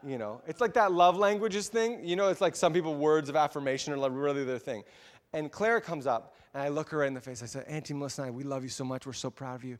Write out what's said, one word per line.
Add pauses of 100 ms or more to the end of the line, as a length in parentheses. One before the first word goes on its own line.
You
know,
it's
like
that
love
languages
thing.
You
know,
it's
like
some
people,
words
of
affirmation
are,
like,
really
their
thing. (480)
And
Claire
comes
up, (180)
and
I
look
her
right
in
the
face.
I
said,
Auntie
Melissa
and
I,
we
love
you
so
much.
We're
so
proud
of
you.